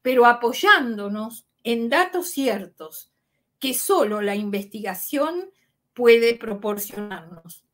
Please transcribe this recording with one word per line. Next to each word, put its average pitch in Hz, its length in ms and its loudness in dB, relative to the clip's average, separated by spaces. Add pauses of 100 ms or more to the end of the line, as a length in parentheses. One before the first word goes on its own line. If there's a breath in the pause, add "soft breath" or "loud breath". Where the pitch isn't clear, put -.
pero 254 240 4
apoyándonos 233 1200 2 (160)
en 233 280 -2
datos 349 400 0
ciertos 196 800 -6 (460)
que 262 160 -4
solo 214 480 0
la 202 140 -2
investigación 220 1120 -6 (420)
puede 233 420 6
proporcionarnos. 202 1400 -10